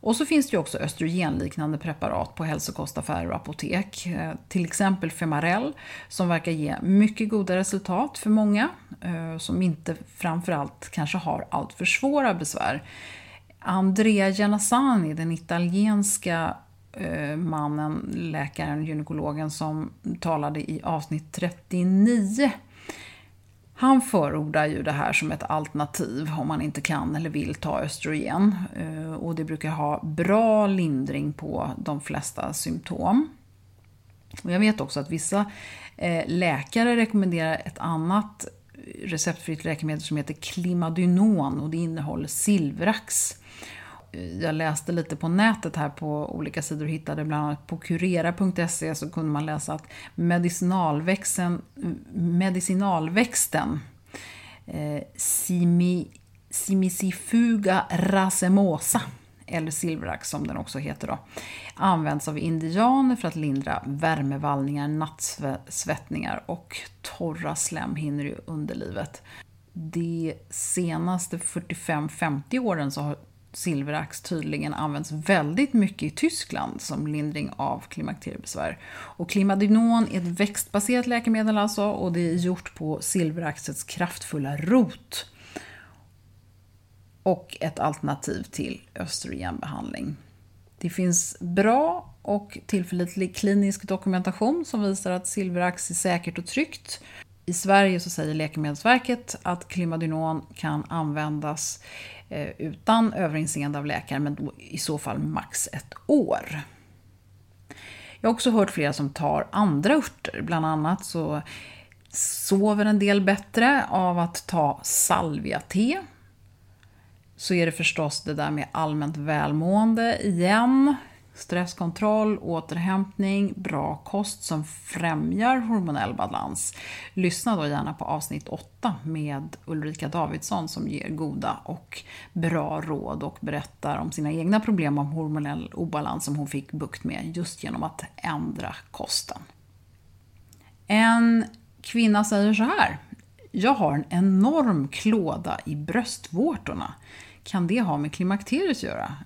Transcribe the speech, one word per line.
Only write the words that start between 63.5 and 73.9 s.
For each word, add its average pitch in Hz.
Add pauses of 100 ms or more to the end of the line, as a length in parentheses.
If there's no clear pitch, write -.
värmevallningar, 143
nattsvettningar -
och - (240)
torra 160
slemhinnor 147
i 139 (100)
underlivet. - (500)
De 165 (160)
senaste 175
fyrtiofem, 156
femtio 151
åren 165
så 143
har 147 (380)
silverax 147